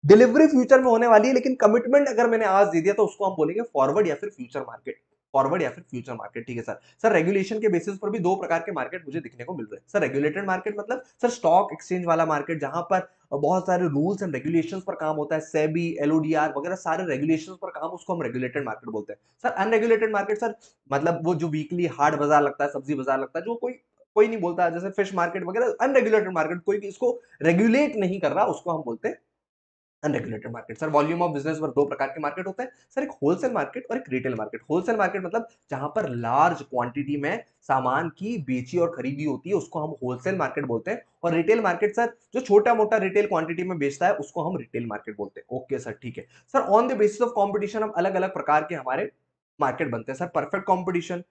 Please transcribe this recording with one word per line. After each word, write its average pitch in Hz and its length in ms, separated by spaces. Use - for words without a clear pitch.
डिलीवरी 240 440
फ्यूचर 262 340
में 254 80
होने 233 180
वाली 220 200
है 262 60
लेकिन 262 220
कमिटमेंट 240 520
अगर 233 200
मैंने 226 180
आज 196 220
दे 170 140
दिया 190 120
तो 214 120
उसको - 200
हम 185 100
बोलेंगे 160 260
फॉरवर्ड 175 460
या 151 80
फिर 143 140
फ्यूचर 127 320
मार्केट, 117 380
फॉरवर्ड 175 280
या 135 80
फिर - 200
फ्यूचर 123 240
मार्केट। 110 340
ठीक 123 100
है 113 60
सर। 107 160
सर, 220 100
रेगुलेशन 196 480
के 214 100
बेसिस 190 280
पर 208 120
भी 220 100
दो 180 160
प्रकार 170 240
के 220 120
मार्केट 160 340
मुझे 147 140
दिखने 120 260
को 170 80
मिल 131 120
रहे - 100
हैं। - 120
सर, 202 140
रेगुलेटेड 151 460
मार्केट 190 320
मतलब 226 240
सर 240 80
स्टॉक 202 440
एक्सचेंज 180 320
वाला 165 200
मार्केट 156 360
जहां 143 220
पर 185 260
बहुत 165 340
सारे 180 200
रूल्स 170 360
and 170 120
regulations 165 460
पर - 140
काम 156 200
होता 147 200
है, 156 60
सेबी, 156 600
एलओडीआर 156 560
वगैरह 175 180
सारे 175 300
रेगुलेशंस 160 560
पर - 80
काम, 156 200
उसको 175 240
हम 170 80
रेगुलेटेड 127 440
मार्केट 113 240
बोलते 107 240
हैं। - 60
सर, 247 60
अनरेगुलेटेड 220 640
मार्केट 208 240
सर 220 180
मतलब 165 300
वो 170 120
जो 160 120
वीकली 156 380
हाट 147 300
बाजार 147 280
लगता 139 200
है, 143 60
सब्जी 139 240
बाजार 131 260
लगता 135 200
है, 180 60
जो 233 100
कोई, 247 180
कोई 214 120
नहीं 226 140
बोलता, 175 280
जैसे 175 200
फिश 190 260
मार्केट 175 280
वगैरह 208 380
अनरेगुलेटेड 220 520
मार्केट, 165 280
कोई 208 160
इसको 208 420
रेगुलेट 220 540
नहीं 190 240
कर 151 120
रहा, 185 140
उसको - 260
हम 156 120
बोलते - 240
हैं - 100
अनरेगुलेटेड 120 480
मार्केट। 113 260
सर, 156 120
volume 156 300
of 175 100
business 151 320
पर 156 60
दो 139 180
प्रकार 143 220
के 156 140
मार्केट 151 260
होते 196 160
हैं 262 80
सर, 269 80
एक - 80
होलसेल 185 280
मार्केट 170 400
और 247 60
एक 254 120
रिटेल 127 260
मार्केट। 110 340
होलसेल 185 260
मार्केट 190 300
मतलब 220 220
जहां 139 180
पर 208 200
लार्ज 131 520
क्वांटिटी 131 560
में 156 260
सामान 135 480
की 214 280
बेची 127 400
और 170 180
खरीदी 143 280
होती 151 260
है, 202 60
उसको 190 240
हम 151 240
होलसेल 127 320
मार्केट 147 300
बोलते 117 260
हैं। 247 100
और 170 100
रिटेल 170 280
मार्केट 190 340
सर, 233 180
जो 233 60
छोटा 214 340
मोटा 214 240
रिटेल 202 300
क्वांटिटी 170 360
में 180 140
बेचता 143 300
है, 196 60
उसको - 300
हम 175 140
रिटेल 120 280
मार्केट 104 320
बोलते 101 220
हैं। - 180
ओके 131 220
सर, 117 120
ठीक - 260
है। - 60
सर, - 480
on 233 180
the 254 120
basis 208 200
of 240 180
competition 202 440
हम 214 60
अलग-अलग 185 440
प्रकार 156 300
के 165 120
हमारे 131 360
मार्केट 139 320
बनते 117 200
हैं 131 80
सर, 175 60
परफेक्ट 175 400
कॉम्पिटिशन 180 640